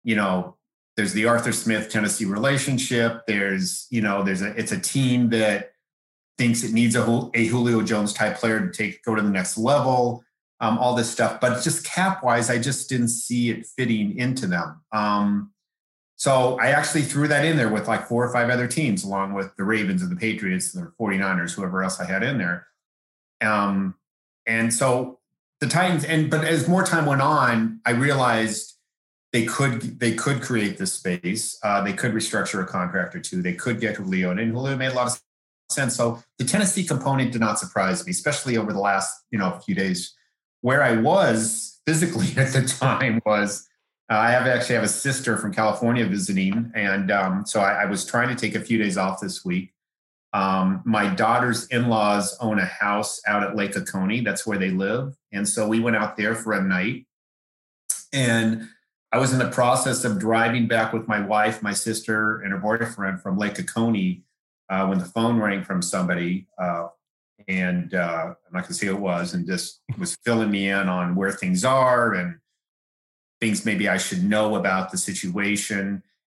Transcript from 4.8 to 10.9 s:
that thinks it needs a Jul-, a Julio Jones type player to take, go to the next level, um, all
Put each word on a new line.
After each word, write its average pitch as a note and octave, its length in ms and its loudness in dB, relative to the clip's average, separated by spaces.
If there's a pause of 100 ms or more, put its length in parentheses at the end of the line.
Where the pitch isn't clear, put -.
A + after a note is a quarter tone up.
that G#2+ 420 2 (680)
thinks A#2 260 2
it A2 100 -4
needs A#2 220 4
a A2 100 2
Jul-, A#2 280 0
a A#2 140 2
Julio A#2+ 340 2
Jones G#2 320 0
type G#2+ 240 0
player A2 220 2
to F#2 120 -2
take, - 320 -6
go A2 120 0
to G#2+ 60 2
the G#2 80 2
next F#2+ 280 -2
level, B2 680 2 (360)
um, A2+ 180 2
all B2 180 4